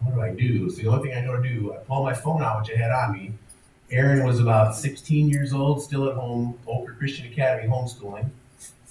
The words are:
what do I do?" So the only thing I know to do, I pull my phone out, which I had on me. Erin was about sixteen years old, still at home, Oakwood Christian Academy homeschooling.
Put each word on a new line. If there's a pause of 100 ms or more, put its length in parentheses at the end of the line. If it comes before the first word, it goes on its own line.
what
do
I
do?"
So
the
only
thing
I
know
to
do,
I
pull
my
phone
out,
which
I
had
on
me. (580)
Erin
was
about
sixteen
years
old,
still
at
home,
Oakwood
Christian
Academy
homeschooling. (600)